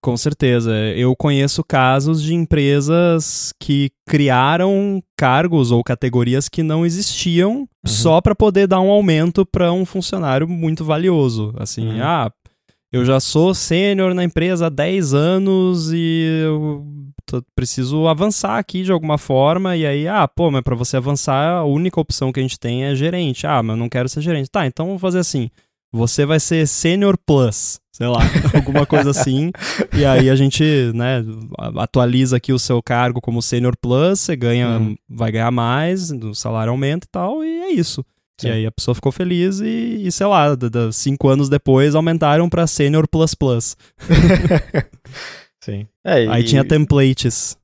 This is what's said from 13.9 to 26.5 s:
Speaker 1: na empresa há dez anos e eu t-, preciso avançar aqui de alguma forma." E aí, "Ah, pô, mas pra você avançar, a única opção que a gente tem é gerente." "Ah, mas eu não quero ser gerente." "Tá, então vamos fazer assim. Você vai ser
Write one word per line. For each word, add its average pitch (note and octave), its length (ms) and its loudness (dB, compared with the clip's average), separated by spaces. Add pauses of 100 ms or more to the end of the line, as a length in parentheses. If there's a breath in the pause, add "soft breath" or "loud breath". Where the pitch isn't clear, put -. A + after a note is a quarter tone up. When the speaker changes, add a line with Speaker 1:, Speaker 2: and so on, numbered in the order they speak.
Speaker 1:
na F3+ 100 -2
empresa E3+ 420 -2
há E3 40 0
dez D3+ 440 -2
anos F3+ 800 2
e E3 500 0
eu D3+ 420 -4 (400)
t-, B2 160 -6 (140)
preciso C3+ 520 -2
avançar G3 500 0
aqui F#3 260 -6
de F#3+ 100 -2
alguma D#3 240 0
forma." D#3+ 600 0
E D#3+ 80 -2
aí, D3 240 -2
"Ah, F#3+ 200 2
pô, E3+ 220 0
mas C3+ 100 0
pra B2+ 140 -2
você B2 220 -4
avançar, C#3+ 600 -2
a E3 80 -2
única E3 360 0
opção C3+ 320 -4
que C#3 60 -4
a C3 40 -2
gente - 160 -6
tem A#2+ 260 -4
é C#3+ 100 -2
gerente." D#3+ 520 -2
"Ah, C#3 160 0
mas A2 120 -2
eu A#2 40 -4
não A#2 100 -4
quero B2 200 -2
ser D3+ 120 -6
gerente." D3+ 280 -2
"Tá, F#3+ 160 -2
então D#3 220 -4
vamos F#3+ 140 -6
fazer F#3 180 0
assim. C3 300 -4 (420)
Você A#2 340 0
vai D#3 140 2
ser D#3+ 280 0